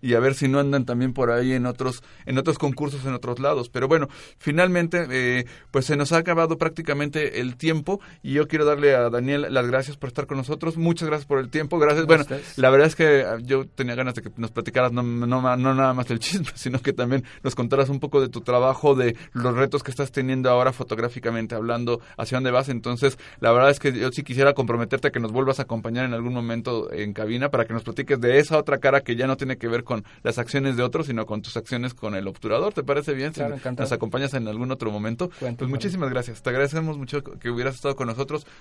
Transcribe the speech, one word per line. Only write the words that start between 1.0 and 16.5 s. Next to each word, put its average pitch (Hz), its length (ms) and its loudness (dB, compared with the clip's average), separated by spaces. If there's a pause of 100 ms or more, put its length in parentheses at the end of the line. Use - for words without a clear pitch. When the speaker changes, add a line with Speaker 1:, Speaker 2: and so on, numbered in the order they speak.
Speaker 1:
por 123 180 2
ahí 123 220 2
en 127 120 0
otros, 123 380 -4 (220)
en 127 120 -2
otros 151 220 0
concursos, 139 460 -4
en 135 80 -4
otros 120 260 -6
lados. 135 300 -2
Pero 127 180 -2
bueno, 147 220 2 (280)
finalmente, 175 720 2
eh, 123 360 0 (260)
pues 135 140 0
se 151 100 0
nos 143 160 0
ha 165 60 6
acabado 165 400 2
prácticamente 151 840 -2
el 127 160 -6
tiempo 160 460 -2 (200)
y 135 120 -6
yo 147 140 2
quiero 151 180 2
darle 143 300 6
a 120 140 4
Daniel 131 400 0
las 123 180 2
gracias 131 300 -2
por 135 120 -8
estar 135 180 -6
con 139 100 -6
nosotros. 151 400 -4
Muchas 165 300 0
gracias 151 180 -2
por 143 140 2
el 127 100 -4
tiempo. 151 300 -2
Gracias. 151 240 4
Speaker 2:
A - 20 0
Speaker 1:
Bueno, 156 180 8
Speaker 2:
ustedes. - 340 -8
Speaker 1:
la 131 120 8
verdad 139 180 10
es 156 80 -2
que, 151 300 6
ah, 110 160 -2
yo 131 240 0
tenía 123 300 -6
ganas 127 200 -2
de 113 60 -8
que 110 160 -14
nos 113 140 -6
platicaras 120 400 2
no, 120 120 0
no, 120 220 -2 (320)
no 131 160 2
nada 131 200 4
más 127 140 -2
del 117 120 -2
chisme, 175 320 -4